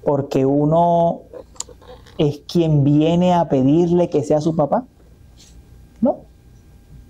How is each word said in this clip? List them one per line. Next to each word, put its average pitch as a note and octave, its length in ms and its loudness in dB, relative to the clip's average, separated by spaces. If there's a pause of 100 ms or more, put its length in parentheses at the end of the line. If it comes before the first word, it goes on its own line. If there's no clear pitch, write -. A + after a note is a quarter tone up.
porque C3+ 400 -2
uno E3+ 800 0 (960)
es D3 220 -2
quien D#3 440 0
viene E3 500 2
a E3+ 140 0
pedirle E3+ 600 2
que D3+ 120 -2
sea D3+ 180 0
su D#3+ 140 -2
papá, D#3+ 300 -2 (1160)
¿no? - 180 -2 (920)